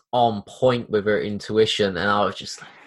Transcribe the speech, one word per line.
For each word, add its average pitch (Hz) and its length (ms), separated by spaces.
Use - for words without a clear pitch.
on 117 360
point 123 420
with 104 160
her 104 140
intuition, 104 800
and 95 120
I 101 140
was 95 120
just - 260
like, - 80